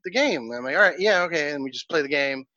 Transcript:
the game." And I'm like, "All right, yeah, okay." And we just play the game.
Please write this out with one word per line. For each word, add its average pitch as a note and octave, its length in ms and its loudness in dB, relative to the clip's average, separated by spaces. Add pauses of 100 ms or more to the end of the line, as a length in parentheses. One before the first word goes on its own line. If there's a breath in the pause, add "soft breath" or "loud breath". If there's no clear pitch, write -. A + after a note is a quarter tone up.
the F3+ 60 -10
game." A3 320 0
And A2+ 120 -10
I'm B2 100 -8
like, C#3 120 -2
"All G3+ 60 6
right, F3+ 160 4
yeah, F#3+ 240 4
okay." D#3 300 -2
And C#3 120 -4
we C3 60 -6
just - 180 -14
play D#3+ 140 0
the C#3 60 -4
game. C#3 300 0 (180)